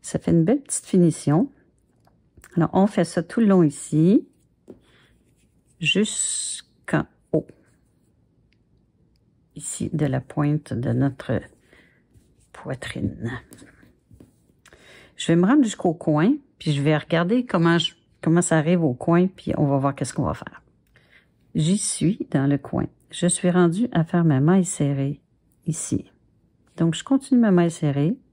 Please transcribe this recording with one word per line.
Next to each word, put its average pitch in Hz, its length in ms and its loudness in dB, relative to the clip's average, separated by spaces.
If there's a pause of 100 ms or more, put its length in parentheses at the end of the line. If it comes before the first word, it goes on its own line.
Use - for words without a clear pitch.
Ça - 160 -8
fait 170 140 0
une 165 120 4
belle 269 180 0
petite - 240 -10
finition. 175 640 2 (1040)
Alors, 165 160 0
on 190 160 4
fait 180 160 0
ça 170 180 -4
tout - 160 -6
le 226 80 4
long 190 160 6
ici, 160 640 2 (1500)
jusqu'en - 1300 -4 (260)
haut, 156 140 -2 (2000)
ici, - 380 -10
de 151 140 -2
la 135 140 -4
pointe 147 520 -4
de 120 200 -4
notre 131 480 -2 (1120)
poitrine. - 760 -8 (1900)
Je - 120 -8
vais 165 80 4
me 180 100 4
rendre 277 160 4
jusqu'au 196 320 -2
coin, 160 400 2 (240)
puis 151 140 -2
je 143 100 -2
vais 151 140 2
regarder 185 500 -2
comment 170 320 2
je, - 160 -4 (260)
comment 170 220 2
ça 160 160 2
arrive 170 240 2
au 131 120 0
coin, 170 340 2
puis - 300 -8
on 151 80 2
va 139 100 0
voir 139 180 0
qu'est-ce - 200 -8
qu'on 165 100 -2
va 80 100 -2
faire. - 280 -16 (920)
J'y 165 240 0
suis - 520 -4
dans 139 180 0
le 143 100 2
coin. - 300 -6 (220)
Je - 160 -4
suis 180 240 0
rendue 175 420 2
à 165 100 0
faire 170 220 0
ma 143 160 4
maille 180 240 4
serrée 139 560 -4 (460)
ici. - 440 -6 (680)
Donc, 165 160 0
je - 100 -10
continue 269 340 2
ma 220 140 4
maille 175 180 4
serrée. 151 460 -2 (160)